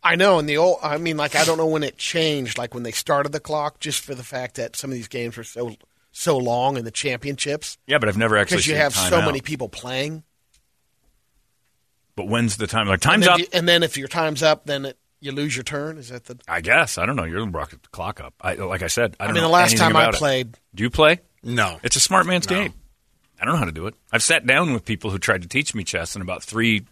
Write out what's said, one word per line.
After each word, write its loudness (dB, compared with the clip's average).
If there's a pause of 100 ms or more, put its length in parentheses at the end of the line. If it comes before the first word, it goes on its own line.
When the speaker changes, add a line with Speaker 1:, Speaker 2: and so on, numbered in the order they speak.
Speaker 1:
I 4
know. 6
In 0
the 0
old, 4
I -2
mean, -2
like, -2
I 4
don't 2
know 2
when 0
it -6
changed, -2
like, -8
when -8
they -8
started -2
the -4
clock, -4
just -6
for -10
the -14
fact -10
that -8
some -8
of -4
these -10
games -8
are -12
so, -8 (360)
so 0
long 0
in -4
the -10
championships. -6
Speaker 2:
Yeah, 2
but 2
I've 0
never 4
actually 2
Speaker 1:
'Cause 2
you 0
Speaker 2:
seen 2
Speaker 1:
have 0
Speaker 2:
time 0
Speaker 1:
so 4
Speaker 2:
out. 2
Speaker 1:
many 0
people -6
playing. -6 (1900)
Speaker 2:
But -8
when's 0
the -4
time? -4
Like, 2
Speaker 1:
And -2
Speaker 2:
time's 4
Speaker 1:
then 8
Speaker 2:
up. 2
Speaker 1:
you, -4
and 0
then 6
if -2
your -8
time's -2
up, 4
then -4
it, -10 (220)
you -10
lose -4
your -8
turn? -8
Is -18
that -14
the -16
Speaker 2:
I -4
guess. 4
I 0
don't -2
know. -2
You're -4
rocking -8
the -20
clock -10
up. -18
I, -4
like -6
I -6
said, 0
I -8
Speaker 1:
I -4
Speaker 2:
don't -2
Speaker 1:
mean, 2
Speaker 2:
know 2
Speaker 1:
the 4
last 8
Speaker 2:
anything 6
Speaker 1:
time 4
I 8
Speaker 2:
about 4
it. -2
Speaker 1:
played 0 (160)
Speaker 2:
Do -4
you 0
play? 6 (220)
Speaker 3:
No. -2
Speaker 2:
It's 0
a 2
smart 4
man's 0
Speaker 3:
No. 0
Speaker 2:
game. -4 (680)
I -4
don't 0
know 2
how 0
to -6
do -8
it. -12 (180)
I've 2
sat 0
down 2
with -4
people -4
who -4
tried 0
to -14
teach -4
me -6
chess, -6
and -10
about -8
three 0